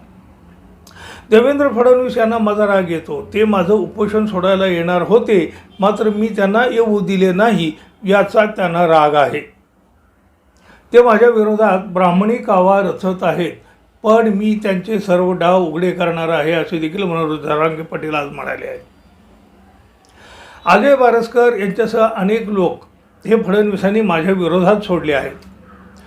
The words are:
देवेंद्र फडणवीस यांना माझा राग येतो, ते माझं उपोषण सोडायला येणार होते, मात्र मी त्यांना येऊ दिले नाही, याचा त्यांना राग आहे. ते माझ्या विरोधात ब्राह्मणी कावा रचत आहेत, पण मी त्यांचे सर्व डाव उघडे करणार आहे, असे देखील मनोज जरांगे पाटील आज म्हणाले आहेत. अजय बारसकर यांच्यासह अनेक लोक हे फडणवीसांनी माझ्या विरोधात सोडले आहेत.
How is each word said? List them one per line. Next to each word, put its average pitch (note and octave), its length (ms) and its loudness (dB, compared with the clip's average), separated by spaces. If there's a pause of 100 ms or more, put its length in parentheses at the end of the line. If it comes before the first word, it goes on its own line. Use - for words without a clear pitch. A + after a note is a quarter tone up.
(1300)
देवेंद्र C#4 380 4
फडणवीस B3 480 2
यांना A3+ 220 0
माझा G#3 280 0
राग F#3+ 240 0
येतो, D3+ 440 -8
ते G#3 100 2
माझं G3 300 2
उपोषण G#3 520 -2
सोडायला F#3+ 400 0
येणार F3 360 0
होते, G3+ 500 0 (280)
मात्र G#3+ 300 0
मी G#3 160 -2
त्यांना G3+ 380 0
येऊ A3 360 0
दिले F#3 320 0
नाही, F3+ 400 0 (320)
याचा G3+ 400 2
त्यांना F3+ 440 -2
राग D3+ 260 4
आहे. C#3+ 260 0 (1500)
ते A#3+ 100 8
माझ्या A#3 260 4
विरोधात G#3+ 500 2
ब्राह्मणी F#3 580 0
कावा G3 440 2
रचत F#3 420 -4
आहेत, E3 300 -2 (500)
पण A3 260 2
मी G#3 340 -2
त्यांचे G3 360 -4
सर्व F3+ 340 0
डाव F3 320 2
उघडे E3+ 260 -2
करणार E3 380 -4
आहे, D#3+ 240 0
असे E3 260 -4
देखील D#3+ 240 -6
मनोज E3 380 -4
जरांगे D#3 420 -6
पाटील D#3 320 -10
आज C#3+ 180 -6
म्हणाले C3+ 340 -12
आहेत. B2+ 140 -14 (1900)
अजय A3+ 300 4
बारसकर A#3+ 640 2
यांच्यासह A3 460 -2 (100)
अनेक G3+ 320 -2
लोक F#3+ 360 -2 (420)
हे G#3+ 160 2
फडणवीसांनी G3+ 580 0
माझ्या F3+ 320 0
विरोधात F#3 480 2
सोडले D#3 320 -4
आहेत. C3+ 240 -4 (720)